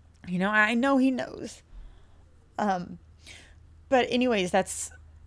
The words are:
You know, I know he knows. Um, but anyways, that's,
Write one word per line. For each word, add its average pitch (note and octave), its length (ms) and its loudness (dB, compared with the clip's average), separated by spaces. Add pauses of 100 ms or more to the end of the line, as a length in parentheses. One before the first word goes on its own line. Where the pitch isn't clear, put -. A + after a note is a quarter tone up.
(280)
You F3 120 -4
know, F#3+ 100 0
I G#3+ 240 4
know C4+ 240 2
he C4 140 4
knows. - 500 -8 (960)
Um, F#3 420 -4 (880)
but B3+ 220 4
anyways, A#3 420 0
that's, - 400 -2 (360)